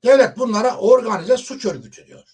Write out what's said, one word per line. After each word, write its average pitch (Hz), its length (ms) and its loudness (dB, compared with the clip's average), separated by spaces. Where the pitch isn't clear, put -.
Devlet 254 340 4
bunlara 233 400 -2
organize 220 600 0
suç - 280 -12
örgütü 123 420 -10
diyor. - 160 -20